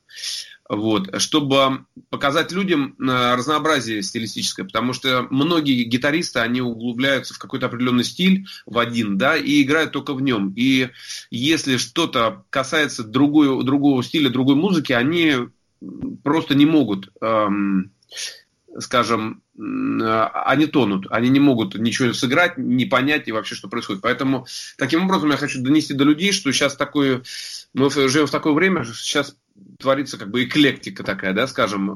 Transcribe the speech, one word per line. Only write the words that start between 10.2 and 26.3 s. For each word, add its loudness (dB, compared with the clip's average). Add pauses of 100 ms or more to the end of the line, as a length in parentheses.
нём. 0
И 2 (420)
если 0
что-то -2
касается -2
другой, 4
другого 2
стиля, 0
другой 4
музыки, 2
они 2 (920)
просто 0
не 6
могут, 0 (120)
эм, 0 (880)
скажем, -2 (160)
м, -4
э, 2 (220)
они 4
тонут, 0
они 0
не 4
могут 4
ничего 0
сыграть, 0
не 0
понять 0
и -6
вообще, -6
что -16
происходит. -6
Поэтому -2 (320)
таким 0
образом 2
я 2
хочу -6
донести 0
до 2
людей, 2